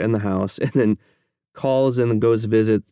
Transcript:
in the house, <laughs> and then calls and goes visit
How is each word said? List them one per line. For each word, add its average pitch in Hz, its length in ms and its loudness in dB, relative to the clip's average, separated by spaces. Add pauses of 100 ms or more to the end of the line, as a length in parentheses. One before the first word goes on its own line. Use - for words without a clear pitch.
in 110 80 0
the 113 80 -2
house, 98 380 -4
<laughs> - 80 -4
and 123 80 -4
then 107 240 0 (560)
calls 135 440 0
and 120 240 0
goes 113 220 2
visit 110 480 2